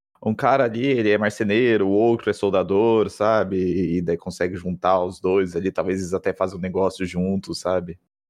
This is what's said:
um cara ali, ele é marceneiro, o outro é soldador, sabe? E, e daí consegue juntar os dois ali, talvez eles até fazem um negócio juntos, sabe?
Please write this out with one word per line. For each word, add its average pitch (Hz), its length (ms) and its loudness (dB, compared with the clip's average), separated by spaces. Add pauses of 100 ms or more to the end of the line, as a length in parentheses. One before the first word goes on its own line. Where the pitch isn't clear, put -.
(260)
um 110 80 0
cara 131 320 2
ali, 117 200 -4
ele 120 260 2
é 104 60 4
marceneiro, 107 680 2
o 98 40 2
outro 113 380 2
é 101 40 0
soldador, 98 760 2
sabe? 104 480 0
E, 90 400 0
e 90 40 0
daí 85 160 -2
consegue 90 380 -6
juntar 90 480 0
os 92 160 -6
dois 92 360 0
ali, 92 160 -2
talvez 92 280 -2
eles 90 140 -6
até 92 200 -4
fazem 95 240 -4
um 85 40 -8
negócio 92 440 -2
juntos, 90 540 -4
sabe? 90 400 -4 (300)